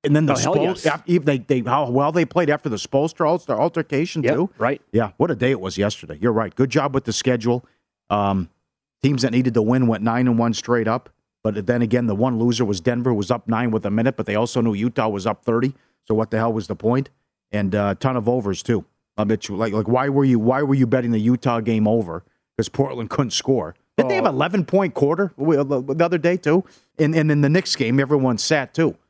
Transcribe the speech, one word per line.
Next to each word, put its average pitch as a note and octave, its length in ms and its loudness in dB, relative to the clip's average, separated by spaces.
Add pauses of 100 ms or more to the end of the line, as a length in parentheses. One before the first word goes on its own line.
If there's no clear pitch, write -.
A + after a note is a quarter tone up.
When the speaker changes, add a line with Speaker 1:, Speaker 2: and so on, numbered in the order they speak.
Speaker 1:
and C#3+ 100 2
then D3+ 120 4
the C#3 80 2
Speaker 2:
Oh, - 20 0
hell C3+ 180 0
Speaker 1:
Spol-, D3+ 80 4
Speaker 2:
yes. F3+ 240 -2
Speaker 1:
af-, D3 200 0
if F3 180 2
they, C#3+ 140 2
they, B2+ 220 0
how B2 300 0
well C#3 220 2
they E3+ 120 2
played D#3+ 260 0
after D3 180 -2
the A2 80 -2
Spoelstra D#3 500 -2
alter-, D3+ 340 -2
altercation D#3+ 640 -2
Speaker 2:
Yep, A#2+ 140 2
Speaker 1:
too. F3+ 220 -2
Speaker 2:
right. B2+ 220 -2 (120)
Speaker 1:
Yeah, A2 240 2
what C#3+ 160 2
a - 20 0
day B2 160 0
it A#2+ 100 0
was F#2 160 -6
yesterday. F2+ 440 -4
You're A#2 120 2
right. A2 220 -2
Good C3 160 0
job C#3 240 0
with C3+ 100 -2
the A2+ 80 -4
schedule. A#2+ 520 0 (460)
Um, G2 380 0 (540)
teams C3+ 200 2
that A#2+ 100 0
needed B2 220 2
to A#2 80 2
win B2 260 2
went G#2+ 160 -2
nine A#2+ 240 0
and A#2 100 2
one A#2 160 0
straight A#2 320 -2
up. A2+ 240 -4 (320)
But G#2 240 -4
then A#2+ 160 0
again, A#2+ 240 0
the G#2 100 0
one A#2+ 220 0
loser A#2+ 260 0
was G2 160 -2
Denver, B2 300 -2
who A2+ 60 2
was G2+ 140 -4
up A2 180 -2
nine A2+ 220 0
with G#2 160 -2
a G2 40 -2
minute, A#2 260 0
but G#2 100 -6
they G2+ 80 -4
also A#2 260 -2
knew A2+ 140 0
Utah A2+ 340 -2
was G2+ 180 -4
up G#2 180 -4
thirty. A#2+ 280 0 (320)
So A2 100 -2
what A2 160 0
the A2+ 60 -2
hell A2+ 160 0
was G#2+ 140 -4
the F#2+ 100 -6
point? B2+ 340 -2 (400)
And, G2+ 240 -2
uh, G2+ 180 2
a - 20 -2
ton C3 220 0
of A2 120 -2
overs G2+ 340 -2
too. A2+ 220 -2 (320)
I G#2+ 80 0
bet G#2 240 -2
you, G2+ 80 -8
like, G#2+ 160 -2
like, G#2+ 160 -2
why B2+ 220 0
were C#3 140 2
you, B2+ 140 4
why B2+ 240 0
were C#3 120 0
you C3 120 4
betting A#2+ 240 0
the A2 100 0
Utah A#2 400 0
game A2 280 0
over? F2+ 340 -2 (340)
'Cause A2+ 120 -2
Portland B2+ 420 -4
couldn't B2+ 220 -6
score. G#2 420 -2 (220)
Didn't - 140 2
they G4 60 2
have F#4 100 0
Speaker 2:
Oh. E3+ 40 2
Speaker 1:
eleven D#3+ 340 -2
point F#3+ 300 0
quarter E3 440 0
w-, D3 220 2
uh, C#3+ 40 0
the C#3 400 -2
other E3+ 140 0
day E3+ 180 0
too? F3 280 2 (340)
And, D#3 160 2
and D#3 160 4
in D3 100 4
the C#3 80 4
Knicks F3 280 2
game, A#2+ 240 2
everyone C3 380 2
sat C#3+ 360 -2
too. D#3+ 220 0 (140)